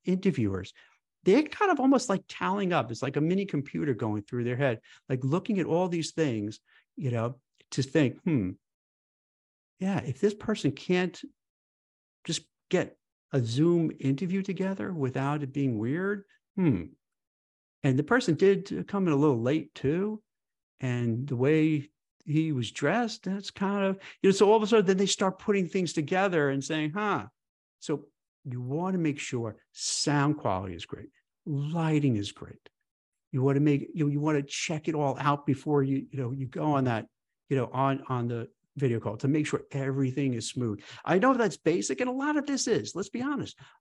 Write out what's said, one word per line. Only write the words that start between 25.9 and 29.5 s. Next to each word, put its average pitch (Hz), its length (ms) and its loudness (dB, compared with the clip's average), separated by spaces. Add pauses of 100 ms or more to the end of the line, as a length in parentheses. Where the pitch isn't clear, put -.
together 165 600 2
and 135 120 -2
saying, 151 280 -2
"Huh." 190 360 -2 (520)
So 147 280 -6 (380)
you 123 160 -8
wanna 170 360 -2
make 151 220 0
sure 113 380 -6 (140)